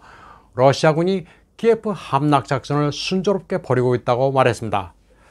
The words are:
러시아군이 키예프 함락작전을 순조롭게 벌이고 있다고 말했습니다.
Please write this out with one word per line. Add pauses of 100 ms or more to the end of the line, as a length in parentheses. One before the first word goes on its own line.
(560)
러시아군이 (300)
키예프
함락작전을
순조롭게
벌이고
있다고
말했습니다. (380)